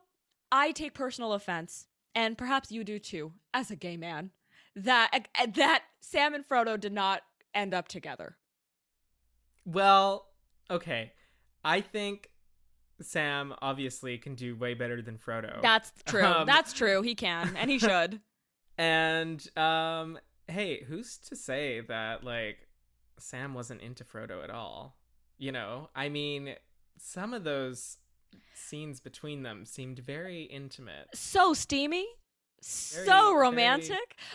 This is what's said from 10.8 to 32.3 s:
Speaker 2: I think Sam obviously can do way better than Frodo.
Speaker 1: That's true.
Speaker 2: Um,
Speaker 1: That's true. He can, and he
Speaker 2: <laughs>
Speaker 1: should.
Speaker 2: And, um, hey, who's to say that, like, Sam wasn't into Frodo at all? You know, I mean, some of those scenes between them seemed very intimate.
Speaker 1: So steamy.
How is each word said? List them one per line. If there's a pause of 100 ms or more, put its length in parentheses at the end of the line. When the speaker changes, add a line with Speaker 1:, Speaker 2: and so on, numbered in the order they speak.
Speaker 2:
I
think (720)
Sam
obviously
can
do
way
better
than
Frodo.
Speaker 1:
That's (140)
true.
Speaker 2:
Um,
Speaker 1:
That's
true.
He
can,
and
he
Speaker 2:
<laughs>
Speaker 1:
should. (580)
Speaker 2:
And, (120)
um, (300)
hey,
who's (120)
to
say
that,
like, (520)
Sam
wasn't
into
Frodo
at
all? (400)
You
know,
I
mean, (420)
some
of
those (560)
scenes
between
them
seemed
very
intimate.
Speaker 1:
So
steamy. (580)